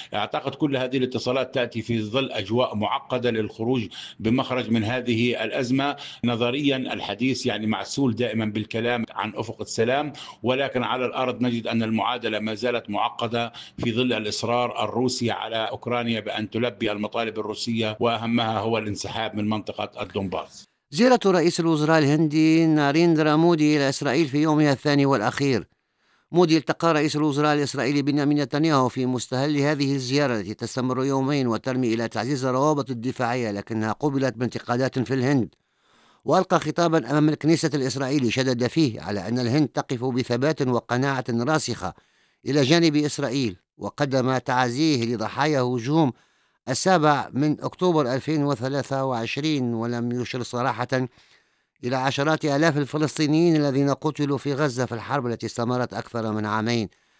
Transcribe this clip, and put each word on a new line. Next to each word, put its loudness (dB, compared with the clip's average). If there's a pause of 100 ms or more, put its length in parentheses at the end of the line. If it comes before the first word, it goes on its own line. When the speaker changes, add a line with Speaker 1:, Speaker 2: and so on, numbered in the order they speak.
(140)
Speaker 1:
أعتقد -4
كل 0
هذه -2
الاتصالات -2
تأتي -2
في -2
ظل -2
أجواء 0
معقدة -2
للخروج -2 (320)
بمخرج 0
من 2
هذه 0
الأزمة. -2 (280)
نظريا 0
الحديث -2
يعني -2
معسول 0
دائما -2
بالكلام -2
عن -6
أفق -8
السلام، -2 (300)
ولكن 0
على -2
الأرض -2
نجد -2
أن 0
المعادلة -2
ما -4
زالت -4
معقدة -4 (240)
في -2
ظل 0
الإصرار -2
الروسي 0
على -4
أوكرانيا -4
بأن -6
تلبي -2
المطالب -4
الروسية، -6 (500)
وأهمها 0
هو 0
الانسحاب -6
من -2
منطقة -6
الدونباس. -6 (260)
Speaker 2:
زيارة 4
رئيس 4
الوزراء 4
الهندي 4
ناريندرا 4
مودي 4
إلى 2
إسرائيل 0
في -2
يومها 4
الثاني 2
والأخير. 2 (640)
مودي 4
التقى 0
رئيس 2
الوزراء 2
الإسرائيلي 0
بنيامين 2
نتنياهو 2
في -4
مستهل -2
هذه 0
الزيارة 0
التي -6
تستمر -4
يومين 0
وترمي 0
إلى -2
تعزيز -4
الروابط 0
الدفاعية، -2
لكنها -2
قوبلت -2
بانتقادات -2
في -2
الهند. 0 (720)
وألقى 2
خطابا 0
أمام 4
الكنيسة 2
الإسرائيلي 0
شدد 0
فيه 0
على -6
أن -2
الهند 2
تقف -4
بثبات 0
وقناعة 0
راسخة -2 (520)
إلى 2
جانب 4
إسرائيل، -2 (220)
وقدم 0
تعازيه 0
لضحايا 0
هجوم 2 (580)
السابع 2
من 0
أكتوبر 0
ألفين 0
وثلاثة -2
وعشرين، -2
ولم -2
يشر -6
صراحة -2 (760)
إلى -2
عشرات 0
آلاف 2
الفلسطينيين 2
الذين 2
قتلوا -2
في -4
غزة 0
في -4
الحرب -4
التي -4
استمرت -2
أكثر -6
من -2
عامين، 0 (300)